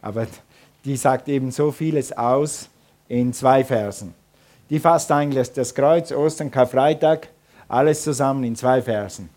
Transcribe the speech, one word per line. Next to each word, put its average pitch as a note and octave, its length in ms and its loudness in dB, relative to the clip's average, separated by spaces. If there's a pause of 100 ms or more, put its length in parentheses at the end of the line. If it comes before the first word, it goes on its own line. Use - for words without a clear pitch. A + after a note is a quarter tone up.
Aber A2 260 -6 (560)
die C#3 140 -4
sagt C3 320 0
eben C3 220 -2
so D3 200 0
vieles D3+ 460 -4
aus C3 520 -2 (380)
in B2 240 0
zwei C3 320 4
Versen. G#2 500 -4 (560)
Die D3+ 100 -2
fasst E3 340 2
eigentlich C#3 400 0
das B2+ 200 -4
Kreuz, D#3+ 380 2
Ostern, D3+ 400 -2
Karfreitag, D#3 800 2 (400)
alles D3 340 2
zusammen C3+ 400 -2
in A#2 140 -4
zwei B2+ 240 2
Versen. G#2 560 -6